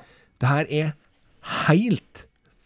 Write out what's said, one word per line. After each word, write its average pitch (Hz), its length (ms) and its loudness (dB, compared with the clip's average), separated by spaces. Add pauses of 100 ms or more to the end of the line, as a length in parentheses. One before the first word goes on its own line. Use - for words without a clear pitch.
(420)
Det 120 80 2
her 143 200 0
er 151 240 -2 (760)
helt 190 580 0 (400)